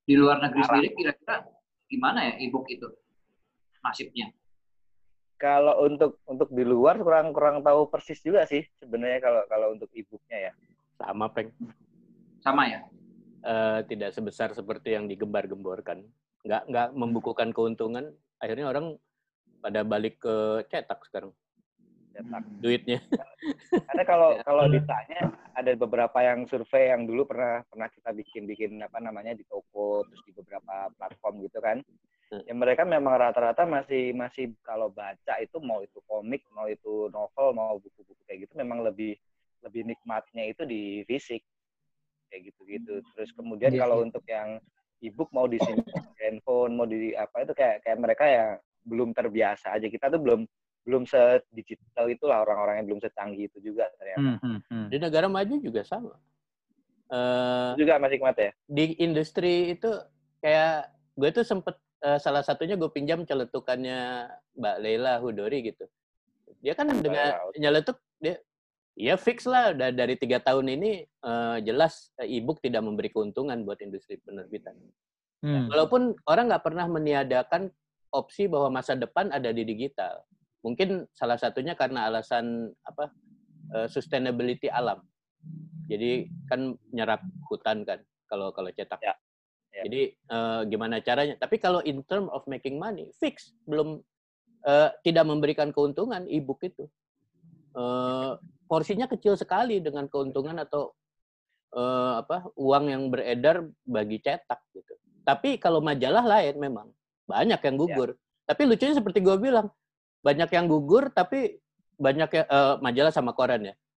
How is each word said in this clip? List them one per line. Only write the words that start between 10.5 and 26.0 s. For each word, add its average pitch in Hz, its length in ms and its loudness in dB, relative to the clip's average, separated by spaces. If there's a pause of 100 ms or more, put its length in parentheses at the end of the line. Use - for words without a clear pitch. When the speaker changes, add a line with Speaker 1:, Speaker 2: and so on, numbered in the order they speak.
Speaker 2:
ya. - 20 -20 (420)
Speaker 3:
Sama, 101 340 -4
Peng. 113 220 -6 (920)
Speaker 1:
Sama 135 300 0
ya? 110 100 -10 (640)
Speaker 3:
Eh, 110 400 0
tidak 104 300 -6
sebesar 110 420 -6
seperti 110 400 -6
yang 107 80 -4
digembar-gemborkan. 98 960 -6 (480)
Nggak, 104 160 -2
nggak 120 320 -2
membukukan 117 560 -2
keuntungan. 117 640 -4 (260)
Akhirnya 123 320 -4
orang 151 240 -6 (640)
pada 104 240 -2
balik 107 380 -4
ke 110 480 0
cetak - 340 -6
sekarang. 98 300 -12 (800)
Speaker 2:
Cetak. 120 260 -12 (220)
Speaker 3:
Duitnya. 120 400 0 (840)
Speaker 2:
Karena - 220 6
kalau, 170 320 8
Speaker 3:
Ya. 117 80 -8
Speaker 2:
kalau 143 240 6
ditanya, 147 500 2 (320)
ada 127 240 0
beberapa 117 480 0